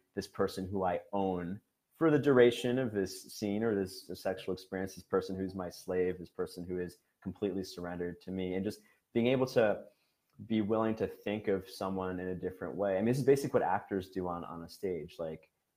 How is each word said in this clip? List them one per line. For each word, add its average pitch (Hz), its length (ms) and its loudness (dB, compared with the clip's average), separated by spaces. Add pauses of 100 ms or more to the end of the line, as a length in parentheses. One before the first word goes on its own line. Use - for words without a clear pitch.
(160)
this 98 120 -4
person 95 400 -2
who 95 160 -2
I 87 180 0 (120)
own 95 480 -2 (380)
for 160 100 6
the 151 80 6
duration 123 640 6
of 117 140 -2
this - 380 -2
scene 104 320 -2
or 113 120 2
this 95 400 -4
sexual 95 400 -4
experience, 95 400 -6
this 90 80 -16
person 95 320 0
who's 92 180 -4
my 92 160 -6
slave, 90 480 0
this 87 140 -14
person 90 360 -6
who 90 120 -4
is 87 180 -6 (240)
completely 95 420 -4
surrendered 87 560 -8
to 92 120 -12
me, 92 240 -2
and 95 100 -2
just 104 140 -6 (340)
being 117 140 4
able 131 180 4
to 110 320 4 (680)
be 110 140 2
willing 110 340 2
to 101 100 -2
think 104 420 -4
of 95 220 0
someone 95 500 -4
in 92 100 -4
a 92 40 -2
different 90 400 -6
way. 98 200 0
I - 20 2
mean, 101 100 2
this 127 140 2
is 127 40 -2
basically 139 360 4
what 78 100 2
actors 95 400 -2
do 90 180 -4
on, 85 180 -4
on 82 180 -12
a 82 60 -14
stage. 87 500 -6
Like, 80 280 -8 (300)